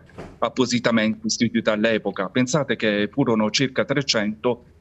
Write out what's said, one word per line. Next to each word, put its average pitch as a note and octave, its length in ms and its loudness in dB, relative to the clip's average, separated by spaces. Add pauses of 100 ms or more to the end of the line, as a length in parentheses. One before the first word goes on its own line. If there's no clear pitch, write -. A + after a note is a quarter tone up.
(380)
appositamente A#2 880 0
istituita A2+ 460 0
all'epoca. G#2 560 0
Pensate B2+ 480 0
che G#2 340 0
furono A2+ 380 2
circa B2 380 0
trecento A#2+ 800 -2 (160)